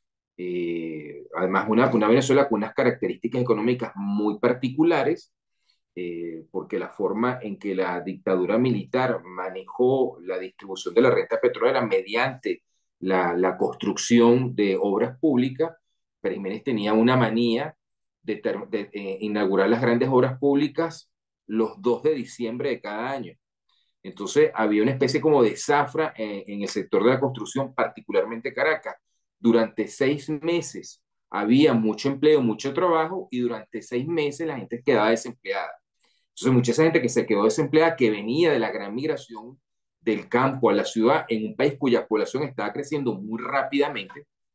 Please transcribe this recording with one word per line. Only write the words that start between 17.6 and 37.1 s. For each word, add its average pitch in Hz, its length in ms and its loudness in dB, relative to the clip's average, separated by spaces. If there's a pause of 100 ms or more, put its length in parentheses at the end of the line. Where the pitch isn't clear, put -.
de 110 160 -6
ter-, 98 320 -4
de, 101 240 -6
eh, 98 280 -8
inaugurar 101 480 2
las 117 120 2
grandes 123 280 2
obras 127 300 2
públicas 147 720 0 (340)
los 107 360 -4
dos 117 220 0
de 156 100 4
diciembre 123 560 -6
de 117 120 -4
cada 110 300 -6
año. 113 220 -10 (680)
Entonces 101 520 0
había 107 280 2
una 127 100 4
especie 131 280 0
como 143 240 4
de 107 140 2
zafra 147 580 0
en, 104 320 -8
en 104 140 -8
el 98 60 -4
sector 98 360 -2
de 120 80 4
la 131 80 2
construcción, 131 560 -4
particularmente 113 800 -4
Caracas. 156 420 -2 (420)
Durante 113 500 2
seis 143 420 -2
meses 156 760 -6 (260)
había 123 440 4
mucho 110 360 0
empleo, 143 320 4
mucho 120 320 -2
trabajo, 170 560 0
y 123 100 -6
durante 113 420 -6
seis 123 260 -4
meses 156 400 -2
la 143 100 -6
gente 117 260 -10
quedaba 113 260 4
desempleada. 101 600 -4 (580)
Entonces 131 240 0
mucha 123 180 4
esa 156 120 4
gente 160 180 4
que 120 80 0
se - 160 0